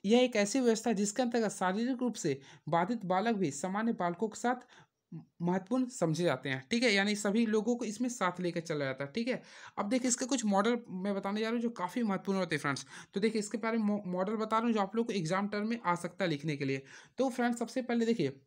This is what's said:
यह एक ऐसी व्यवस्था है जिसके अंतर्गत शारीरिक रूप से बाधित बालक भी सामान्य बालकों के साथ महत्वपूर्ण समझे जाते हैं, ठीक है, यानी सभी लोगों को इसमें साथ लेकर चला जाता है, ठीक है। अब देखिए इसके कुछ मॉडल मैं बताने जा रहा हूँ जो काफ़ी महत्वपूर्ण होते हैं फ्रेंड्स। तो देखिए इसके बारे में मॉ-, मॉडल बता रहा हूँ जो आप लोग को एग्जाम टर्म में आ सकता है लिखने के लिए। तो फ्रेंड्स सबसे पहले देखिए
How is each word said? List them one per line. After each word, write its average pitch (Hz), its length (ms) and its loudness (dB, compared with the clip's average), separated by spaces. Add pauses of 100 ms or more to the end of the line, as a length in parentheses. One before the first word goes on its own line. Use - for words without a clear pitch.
यह 220 140 6
एक 254 160 4
ऐसी 208 240 2
व्यवस्था 233 300 2
है 226 60 2
जिसके 208 260 0
अंतर्गत 233 300 0
शारीरिक 226 500 0
रूप 240 120 0
से 139 260 -2 (300)
बाधित 180 360 0
बालक 196 300 2
भी 185 160 2
सामान्य 202 420 -2
बालकों 180 340 0
के 208 120 -8
साथ 240 280 -2 (760)
महत्वपूर्ण 185 440 0
समझे 170 380 0
जाते 147 260 0
हैं, 131 220 -4
ठीक 233 120 2
है, 233 100 4
यानी 202 220 4
सभी 208 300 2
लोगों 214 300 2
को 240 100 -6
इसमें 233 240 -4
साथ 180 300 -2
लेकर 175 200 -2
चला 156 260 -2
जाता 135 180 -4
है, 139 120 -8
ठीक 226 120 -2
है। 240 140 -2 (360)
अब 208 120 -4
देखिए 254 180 2
इसके 254 180 0
कुछ 240 200 -2
मॉडल 202 320 4 (120)
मैं 190 260 -4
बताने 196 260 -4
जा 220 40 0
रहा 226 80 -2
हूँ 240 80 0
जो 233 80 -2
काफ़ी 254 340 -4
महत्वपूर्ण 190 360 0
होते 170 160 0
हैं 143 60 -2
फ्रेंड्स। 143 240 -2 (280)
तो 202 60 -2
देखिए 220 200 2
इसके 208 180 -6
बारे 226 200 -2
में 220 80 0
मॉ-, 208 200 0
मॉडल 185 300 -2
बता 220 220 0
रहा 226 80 2
हूँ 233 80 2
जो 214 80 4
आप 196 140 -2
लोग 233 120 0
को 240 60 -4
एग्जाम 190 340 0
टर्म 208 200 -2
में 233 180 -2
आ 175 100 4
सकता 170 280 -4
है 180 60 2
लिखने 151 280 -2
के 143 80 -2
लिए। 135 160 -2 (360)
तो 262 120 2
फ्रेंड्स 240 300 0
सबसे 240 220 -2
पहले 233 240 0
देखिए 220 420 0